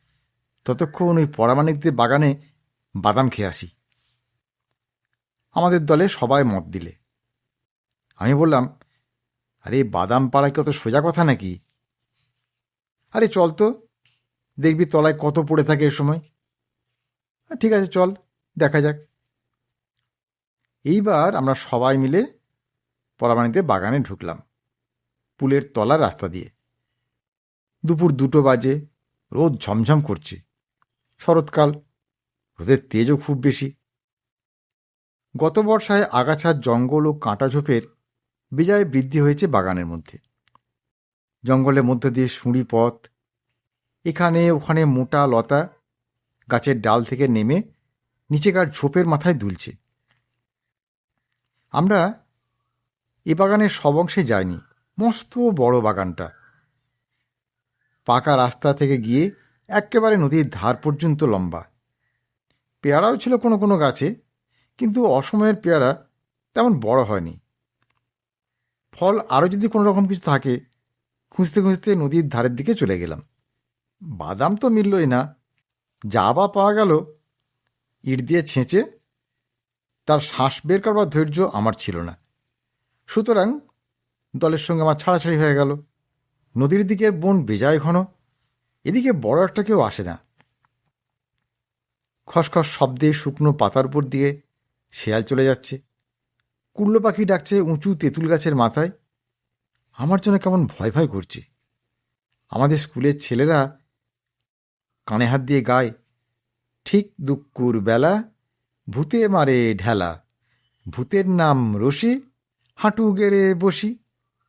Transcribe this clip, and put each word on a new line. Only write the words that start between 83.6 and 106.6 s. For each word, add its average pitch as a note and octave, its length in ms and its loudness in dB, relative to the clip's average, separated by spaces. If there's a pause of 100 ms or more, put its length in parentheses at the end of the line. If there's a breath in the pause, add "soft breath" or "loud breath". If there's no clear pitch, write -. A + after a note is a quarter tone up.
দলের D#3 220 0
সঙ্গে D#3+ 240 -2
আমার D#3 140 2
ছাড়াছাড়ি E3 420 0
হয়ে D3+ 180 2
গেল। C#3+ 220 0 (800)
নদীর F3 300 2
দিকের G#3+ 240 0
বন F3 340 0
বেজায় B2 340 0
ঘন, E3+ 260 0 (800)
এদিকে B3 280 0
বড় C#3+ 320 2
একটা F#3+ 200 -2
কেউ G3+ 180 2
আসে G#2+ 220 -2
না। E2+ 140 -10 (2000)
খসখস D#3+ 420 0
শব্দে C#3 460 0
শুকনো D3 400 0
পাতার D3 320 0
উপর C#3+ 180 -2
দিয়ে C#3 380 -2 (500)
শেয়াল A2 320 -4
চলে C3+ 220 0
যাচ্ছে, C3+ 340 -2 (920)
কুল্লো G#3 260 2
পাখি G#3 260 0
ডাকছে F#3+ 360 0
উঁচু E3 340 -2
তেঁতুল D#3 340 -2
গাছের D#3 260 0
মাথায়। C#3 360 0 (1000)
আমার E3 280 0
জন্য G3 200 2
কেমন F#3 260 0
ভয় G2+ 260 -4
ভয় D3+ 160 2
করছে। G2 340 -10 (1080)
আমাদের D3 280 0
স্কুলের C#3+ 440 -2
ছেলেরা C#3+ 580 0 (1300)
কানে A2+ 220 -2
হাত C3 140 0
দিয়ে C3+ 200 0
গায়, B2 300 0 (920)